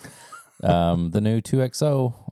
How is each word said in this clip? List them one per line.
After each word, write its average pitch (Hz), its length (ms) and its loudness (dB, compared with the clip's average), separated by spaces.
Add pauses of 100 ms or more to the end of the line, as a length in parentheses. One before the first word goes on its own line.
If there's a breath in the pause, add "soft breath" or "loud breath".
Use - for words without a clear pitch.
(640 loud breath)
um, 87 480 2
the 104 100 0
new 110 200 0
two 131 220 -2
X 127 200 -4
O, 135 320 0 (180)